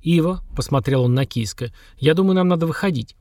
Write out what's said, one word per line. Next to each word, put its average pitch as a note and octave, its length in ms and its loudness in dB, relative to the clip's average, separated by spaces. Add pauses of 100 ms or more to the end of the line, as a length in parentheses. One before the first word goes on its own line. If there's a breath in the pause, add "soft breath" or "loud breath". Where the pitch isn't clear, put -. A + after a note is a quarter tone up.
«Ива», E3+ 340 2 (140)
посмотрел C3 480 0
он B2 120 2
на C3+ 120 0
Киска, A#2 460 -8 (260 soft breath)
«я D3+ 160 2
думаю, F#3 220 2
нам F#3 100 2
надо E3+ 200 2
выходить». D#3 540 -4